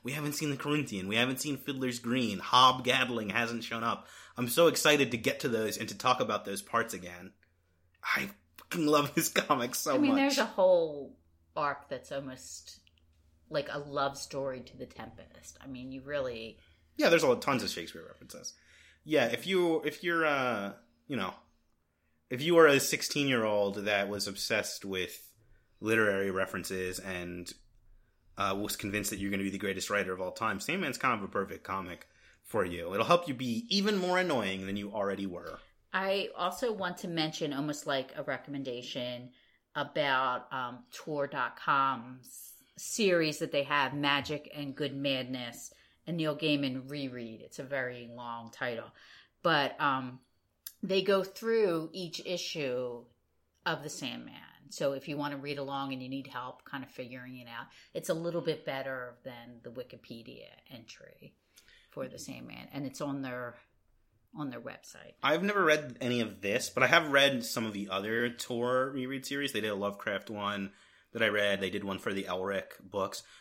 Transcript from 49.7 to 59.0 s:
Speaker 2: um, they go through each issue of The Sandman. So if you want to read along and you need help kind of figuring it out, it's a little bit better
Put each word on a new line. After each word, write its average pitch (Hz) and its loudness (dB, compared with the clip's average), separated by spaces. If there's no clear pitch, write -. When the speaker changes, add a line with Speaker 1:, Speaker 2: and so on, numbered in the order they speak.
Speaker 2:
um, 131 0
they 190 2
go 196 4
through 190 0
each 175 -8
issue 127 -4
of 151 -2
The 147 -8
Sandman. 120 -10
So 139 -2
if 135 -8
you 147 -6
want 143 -4
to 139 -6
read 143 -8
along 139 -4
and 131 -8
you 127 -10
need 135 -8
help 127 -10
kind 135 -8
of - -16
figuring 127 -12
it 120 -18
out, 117 -12
it's 160 -6
a 175 0
little 170 -2
bit 151 -2
better 131 -6